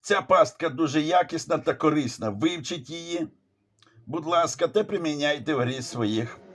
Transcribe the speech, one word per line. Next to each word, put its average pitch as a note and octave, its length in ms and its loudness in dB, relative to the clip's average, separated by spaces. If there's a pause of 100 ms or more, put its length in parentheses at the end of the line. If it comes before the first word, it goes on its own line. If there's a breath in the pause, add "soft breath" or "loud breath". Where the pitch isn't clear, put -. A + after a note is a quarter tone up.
Ця - 200 2
пастка E3+ 480 4
дуже D3+ 320 0
якісна E3+ 560 0
та C#3 160 0
корисна. B2+ 560 0
Вивчіть D3 600 -4
її, E3 380 -6 (760 soft breath)
будь D3+ 200 -6
ласка, E3+ 420 2
та G#3 160 2
приміняйте D3 720 -2
в C3 40 2
грі B2+ 220 0
своїх A2+ 580 -2 (160)